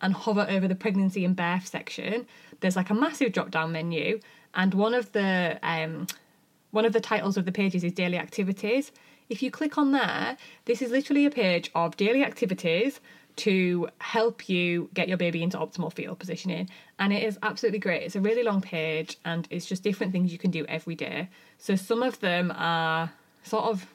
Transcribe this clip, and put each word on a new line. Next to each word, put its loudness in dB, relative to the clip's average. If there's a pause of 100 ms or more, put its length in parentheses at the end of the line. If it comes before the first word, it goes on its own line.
and 4
hover 2
over 2
the 2
pregnancy 2
and 4
birth 0
section, -6 (320)
there's, 2
like, 0
a 2
massive 2
drop-down -2
menu, -2 (340)
and 2
one 4
of -2
the, 0
um, -4 (680)
one 2
of 4
the 4
titles 0
of 0
the -4
pages 0
is 0
daily -2
activities. -2 (380)
If -6
you -2
click -4
on 4
there, 0 (300)
this 0
is -2
literally 4
a 4
page 2
of 0
daily 4
activities 0 (380)
to 2 (120)
help 0
you 0
get 0
your 0
baby 0
into -2
optimal -4
fetal -10
positioning. -6 (300)
And 2
it 0
is -4
absolutely -2
great. -2
It's -6
a 0
really 2
long 2
page, -4
and -4
it's -8
just -6
different -2
things 0
you -12
can 0
do -2
every -8
day. -6 (280)
So 0
some 0
of -2
them 2
are 0 (340)
sort -2
of -2